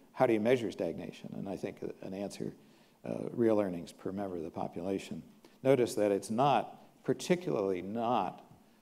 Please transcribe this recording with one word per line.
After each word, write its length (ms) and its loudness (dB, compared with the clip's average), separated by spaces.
how 140 4
do 60 6
you 80 4
measure 320 2
stagnation? 640 -6
And 120 -8
I 80 -6
think 220 -8
an 100 -10
answer, 400 -6
uh, 260 -4
real 300 4
earnings 320 -4
per 180 -8
member 260 -4
of 60 -6
the 80 -8
population. 720 -4
Notice 320 4
that 180 4
it's 160 0
not, 760 0
particularly 760 0
not 640 -2